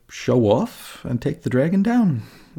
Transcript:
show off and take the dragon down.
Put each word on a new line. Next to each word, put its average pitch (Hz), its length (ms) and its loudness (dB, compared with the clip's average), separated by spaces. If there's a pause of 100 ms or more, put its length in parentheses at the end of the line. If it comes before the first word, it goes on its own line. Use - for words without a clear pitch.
show 123 360 0
off - 600 -2
and 120 160 -4
take - 220 -6
the 120 80 -6
dragon 165 320 2
down. 202 400 2 (360)